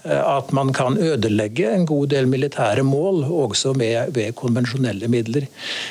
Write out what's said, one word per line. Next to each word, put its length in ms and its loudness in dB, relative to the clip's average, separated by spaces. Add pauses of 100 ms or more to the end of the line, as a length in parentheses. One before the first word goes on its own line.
eh, 160 0
at 320 0
man 220 0
kan 240 0
ødelegge 720 0
en 140 2
god 240 0
del 180 2
militære 560 0
mål 400 2
også 500 0
med, 400 0
ved 220 -2
konvensjonelle 720 -2
midler. 400 0 (420)